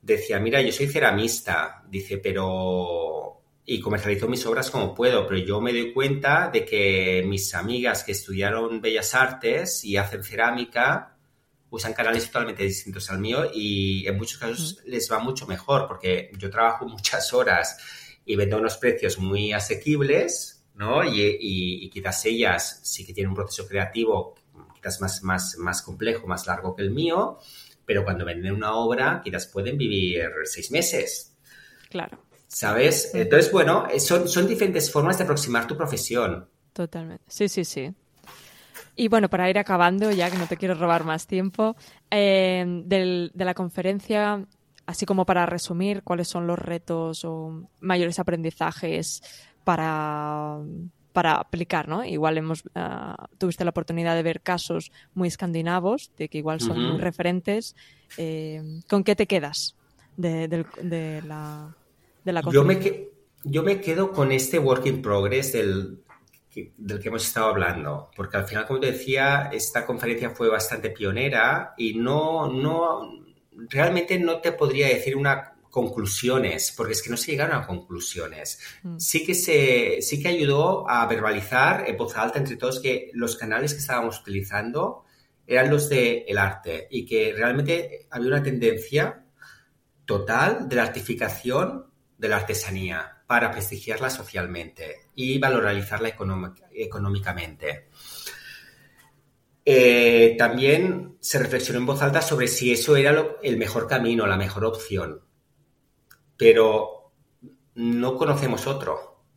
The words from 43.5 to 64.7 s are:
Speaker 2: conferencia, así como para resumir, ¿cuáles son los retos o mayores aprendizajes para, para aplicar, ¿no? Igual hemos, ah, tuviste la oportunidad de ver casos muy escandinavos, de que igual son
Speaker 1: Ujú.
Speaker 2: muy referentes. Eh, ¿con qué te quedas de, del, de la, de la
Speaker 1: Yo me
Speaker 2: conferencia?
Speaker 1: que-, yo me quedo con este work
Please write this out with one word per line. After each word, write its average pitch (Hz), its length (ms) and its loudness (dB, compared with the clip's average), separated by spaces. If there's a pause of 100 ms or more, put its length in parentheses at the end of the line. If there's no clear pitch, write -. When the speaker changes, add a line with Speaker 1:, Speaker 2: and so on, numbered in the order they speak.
Speaker 2:
conferencia, 202 920 -2 (400)
así 170 180 -6
como 190 220 2
para 180 200 4
resumir, 185 580 -2
¿cuáles 175 240 -2
son 175 180 -4
los 175 120 0
retos 165 640 -6
o 160 440 -10 (120)
mayores 180 400 2
aprendizajes 165 1000 -4 (440)
para, 151 960 -2 (540)
para 165 220 4
aplicar, 170 540 -2
¿no? 165 160 -4
Igual 160 340 0
hemos, 160 240 -4 (140)
ah, - 520 -8 (100)
tuviste 180 260 -2
la 175 60 2
oportunidad 170 440 -2
de 165 80 0
ver 165 200 -2
casos 170 500 -4 (220)
muy 185 140 0
escandinavos, 175 880 -2
de 156 120 -8
que 160 100 -8
igual 156 220 -4
son - 180 -2
Speaker 1:
Ujú. 120 140 0
Speaker 2:
muy 151 80 -2
referentes. 180 760 -2 (420)
Eh, 156 460 -8 (260)
¿con 202 140 2
qué 202 140 4
te 208 100 2
quedas 147 480 -2 (420)
de, 165 300 -2
del, 160 200 -2 (140)
de 160 420 -6
la, 151 520 -14 (480)
de 185 100 -2
la 165 100 0
Speaker 1:
Yo 135 200 6
me 185 120 6
Speaker 2:
conferencia? 190 180 0
Speaker 1:
que-, - 200 -10 (300)
yo 143 220 -2
me 196 160 2
quedo 180 320 0
con 139 180 2
este 135 300 2
work 131 260 2